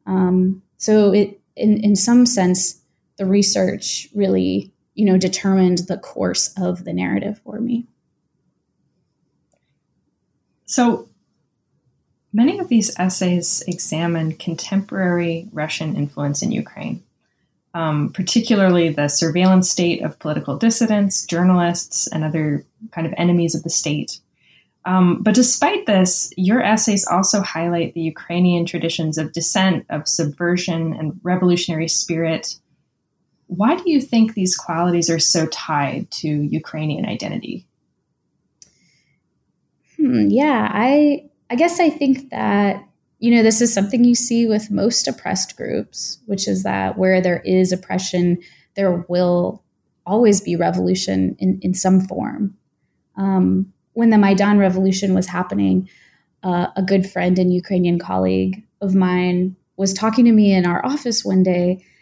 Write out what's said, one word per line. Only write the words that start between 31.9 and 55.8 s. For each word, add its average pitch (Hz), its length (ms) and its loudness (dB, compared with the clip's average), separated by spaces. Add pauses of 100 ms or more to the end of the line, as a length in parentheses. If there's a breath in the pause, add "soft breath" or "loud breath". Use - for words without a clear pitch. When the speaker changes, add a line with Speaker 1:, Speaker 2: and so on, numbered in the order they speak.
Speaker 2:
Why 214 280 0
do 359 140 -4
you 285 100 2
think 226 340 2
these 185 220 -2
qualities 170 540 0
are 165 100 0
so 160 280 0
tied - 640 -4
to - 160 -8
Ukrainian 151 800 -4
identity? - 600 -8 (2250 soft breath)
Speaker 1:
Hmm, 247 320 2
yeah, 240 420 2
I, 285 580 2 (200)
I 247 60 -4
guess 330 240 2
I 339 100 4
think 269 400 -2
that, 202 580 0 (300)
you 233 160 2
know, 233 80 6
this 220 200 4
is 233 120 2
something 202 300 2
you 240 100 6
see 233 320 0
with 214 240 0
most 202 380 0
oppressed - 500 -6
groups, - 720 -8
which 196 200 -4
is 190 140 -2
that 190 340 -2
where 185 260 4
there 180 180 0
is 185 320 2
oppression, 180 640 -2 (380 loud breath)
there 180 340 0
will 175 540 0 (420)
always 208 360 4
be 175 140 -4
revolution 180 840 0
in, 185 240 0
in 185 100 0
some 185 280 4
form. 190 540 -6 (600)
Um, 190 540 0 (220)
when 226 160 4
the 220 80 6
Maidan 202 400 4
Revolution 190 560 2
was 180 140 0
happening, 185 600 -2 (560 soft breath)